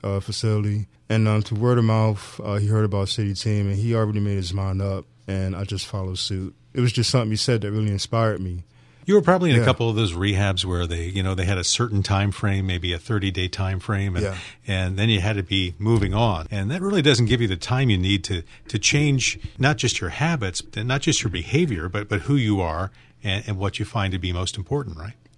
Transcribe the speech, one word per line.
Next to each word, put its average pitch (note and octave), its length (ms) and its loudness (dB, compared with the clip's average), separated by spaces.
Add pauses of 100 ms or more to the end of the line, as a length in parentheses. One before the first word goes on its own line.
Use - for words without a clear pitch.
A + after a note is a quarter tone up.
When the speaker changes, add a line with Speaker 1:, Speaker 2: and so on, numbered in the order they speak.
Speaker 1:
uh, G2 160 -2
facility, G#2 680 -2 (200)
and, A2 200 4
um, G#2+ 140 2
through G#2+ 160 -4
word B2 200 4
of A#2 60 4
mouth, A2 580 0
uh, G#2 120 -4
he G2+ 120 0
heard G#2+ 180 2
about G2 260 0
City G2+ 240 -2
Team, G#2 340 0
and G2 80 0
he A#2 180 0
already G#2+ 240 2
made G2+ 180 0
his F2+ 160 -4
mind F#2+ 300 -2
up, G2 220 -4 (240)
and F#2+ 260 -2
I F2+ 80 -6
just F#2+ 240 -6
followed F#2+ 320 -6
suit. F#2 340 -6 (220)
It B2 60 0
was B2 100 4
just A2 200 0
something A#2 200 2
he A2 60 0
said A#2 240 0
that G#2 100 -4
really G#2+ 220 0
inspired G#2+ 480 0
me. F2+ 240 -6 (400)
Speaker 2:
You G3 100 4
were G#3 80 8
probably F3 280 4
in B2+ 60 6
Speaker 1:
Yeah. A#2 60 6
Speaker 2:
a - 20 2
couple A#2 260 2
of G#2 60 -2
those G#2+ 160 2
rehabs F#2+ 520 0
where F2 220 -2
they, E2 200 -4
you F#2+ 180 -2
know, F#2+ 100 -2
they F#2 100 -2
had F#2+ 140 0
a E2+ 60 -4
certain G#2 400 0
time G2+ 260 2
frame, G2 380 -2
maybe F2+ 240 -2
a E2 80 -6
thirty-day F#2+ 480 -2
time F#2+ 320 -4
frame, G2 340 -2
and, G2+ 100 0
Speaker 1:
Yeah. F#2+ 120 -4 (280)
Speaker 2:
and F#2 320 -2
then G#2 120 2
you G#2+ 120 4
had G#2 140 0
to G2+ 80 -2
be F#2 340 -2
moving G2+ 380 2
on. G2+ 380 0
And G2+ 180 -4
that F3 100 -4
really G3 220 0
doesn't B2 240 6
give A2+ 140 2
you A#2 80 2
the F#2 80 -2
time B2+ 340 0
you G2 80 4
need F#2+ 240 0
to, F2+ 220 -6 (240)
to A2+ 100 -4
change C#3+ 600 0 (180)
not C3 180 4
just - 240 -2
your F2 100 -4
habits, C3+ 520 -2 (140)
not B2 240 0
just - 240 2
your G#2+ 60 0
behavior, F#2 580 0
but, G#2 200 -4
but G#2 120 0
who C#3+ 160 2
you G#2+ 240 4
are F2 320 -2 (320)
and, G2+ 240 -2
and G2+ 100 -4
what G2 220 -2
you G#2+ 40 -4
find F#2+ 280 -2
to F#2 80 -4
be F2+ 120 -4
most F2 240 -4
important, G#2+ 400 -6
right? F#2+ 180 -12 (240)